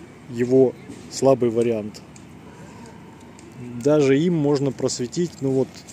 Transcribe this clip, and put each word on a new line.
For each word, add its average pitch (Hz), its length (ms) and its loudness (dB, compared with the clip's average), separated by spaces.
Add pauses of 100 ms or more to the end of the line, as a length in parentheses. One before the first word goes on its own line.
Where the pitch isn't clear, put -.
(300)
его 123 440 2 (380)
слабый 123 400 2
вариант. 113 500 -2 (1800)
Даже 139 340 4
им 175 160 2
можно 143 380 0
просветить, 131 680 -6
ну 135 100 -2
вот, 131 160 0 (260)